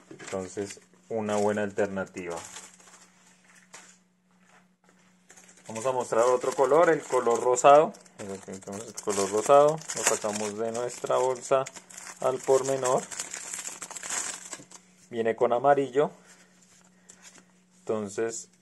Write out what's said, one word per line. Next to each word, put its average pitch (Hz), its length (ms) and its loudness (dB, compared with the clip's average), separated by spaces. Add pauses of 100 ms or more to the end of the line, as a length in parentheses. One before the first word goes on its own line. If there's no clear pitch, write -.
Entonces 98 720 -10 (300)
una 107 260 -2
buena 104 260 0
alternativa. 98 760 -4 (3250)
Vamos 113 180 -10
a 131 80 0
mostrar 120 320 2
otro 127 300 2
color, 147 340 6
el 160 140 2
color 120 400 0
rosado. 143 500 8 (260)
Entonces, 98 720 -12
el - 140 -14
color 98 280 -2
rosado 143 460 6 (180)
lo - 100 -8
sacamos 104 520 -2
de 113 160 -4
nuestra 123 460 -4
bolsa 131 480 0 (540)
al 131 180 -2
por 131 280 2
menor. 131 380 0 (2000)
Viene 113 280 -2
con 120 160 2
amarillo. 139 580 2 (1700)
Entonces 110 720 -6 (120)